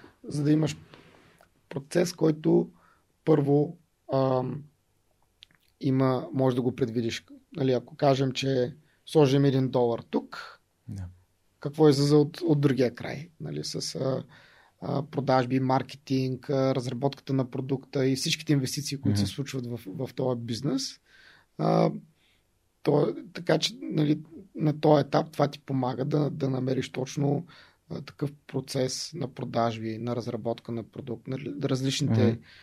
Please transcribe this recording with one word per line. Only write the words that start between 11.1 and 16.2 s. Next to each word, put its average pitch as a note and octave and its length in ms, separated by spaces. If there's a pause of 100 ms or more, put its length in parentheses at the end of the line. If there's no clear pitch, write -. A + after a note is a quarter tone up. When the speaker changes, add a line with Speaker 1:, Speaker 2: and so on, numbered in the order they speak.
Speaker 1:
какво D3+ 280
излиза C#3+ 280
от, D3 240
от D#3 200
другия B2+ 340
край? - 360 (100)
Нали, - 240
с, - 300
а, C3 300 (560)
а, C#3 220
продажби, C3 580
маркетинг, C3 920